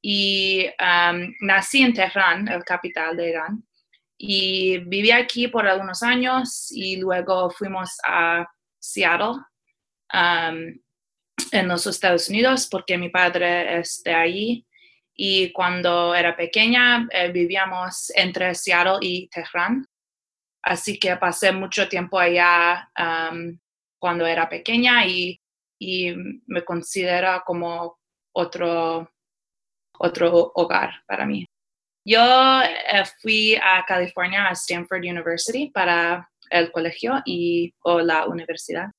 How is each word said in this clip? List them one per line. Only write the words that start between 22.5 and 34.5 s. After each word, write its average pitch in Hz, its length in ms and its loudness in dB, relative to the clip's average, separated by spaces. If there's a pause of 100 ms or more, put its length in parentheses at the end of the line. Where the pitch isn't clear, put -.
em, 170 640 -4 (400)
cuando 170 280 0
era 165 200 2
pequeña 233 600 2
y, 180 340 -4 (400)
y 185 320 -4 (340)
me 180 160 -4
considero 180 840 -2
como 170 500 -6 (380)
otro, 170 760 -2 (880)
otro 170 560 2
hogar - 520 -2
para - 180 -4
mí. 196 220 -4 (580)
Yo, 220 160 4 (420)
eh, - 400 0 (200)
fui 214 340 2
a 185 320 2
California, 185 600 -2
a 185 40 0